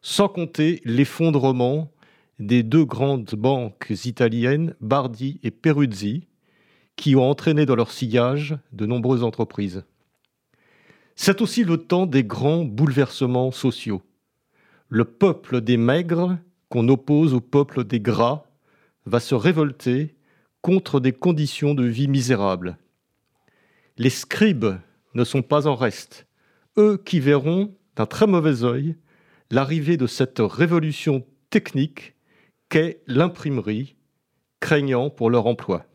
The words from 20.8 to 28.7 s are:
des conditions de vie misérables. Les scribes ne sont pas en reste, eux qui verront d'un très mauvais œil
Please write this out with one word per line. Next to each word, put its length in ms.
des 120
conditions 640
de 120
vie 200
misérables. 720
Les 120
scribes 680
ne 60
sont 200
pas 260
en 80
reste, 500
eux 280
qui 160
verront 520
d'un 100
très 220
mauvais 380
œil 320